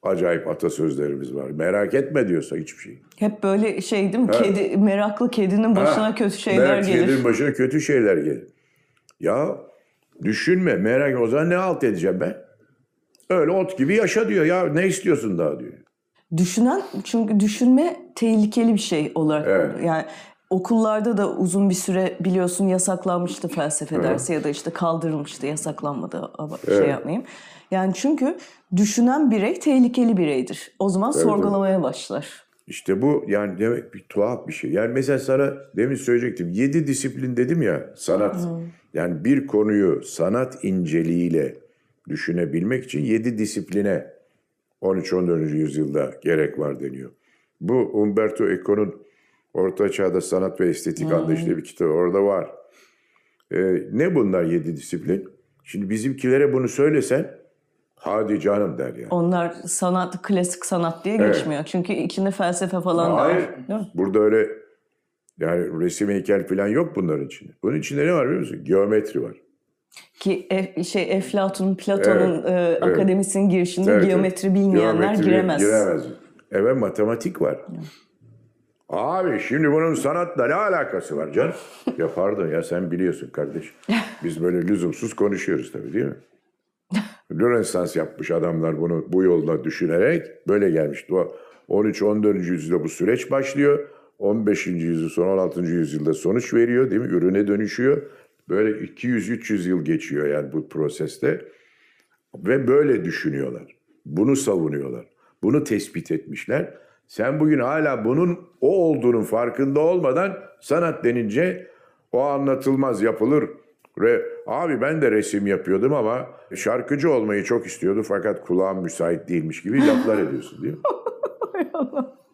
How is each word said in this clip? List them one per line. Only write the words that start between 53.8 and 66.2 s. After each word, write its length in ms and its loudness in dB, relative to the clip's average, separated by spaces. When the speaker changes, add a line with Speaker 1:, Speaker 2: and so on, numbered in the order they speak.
Speaker 1:
ne 240 0
bunlar 280 2
yedi 340 -2
disiplin? 520 -6
Şimdi 260 -8
bizimkilere 640 0
bunu 140 0
söylesen, 640 0
"Hadi 440 -2
canım." 380 0
der 180 -6
yani. 140 -14
Speaker 2:
Onlar 400 0
sanat, 560 -2
klasik 440 -2
sanat 400 -2
diye 140 -2
Speaker 1:
Evet. 160 4
Speaker 2:
geçmiyor. 280 -2
Çünkü 300 -2
içinde 380 -2
felsefe 500 -2
falan 300 0
da 100 2
Speaker 1:
Hayır. 160 4
Speaker 2:
var. 300 -6
Değil 120 -4
mi? 160 -8
Speaker 1:
Burada 240 2
öyle 280 4
yani 460 -2
resim, 240 0
heykel 380 0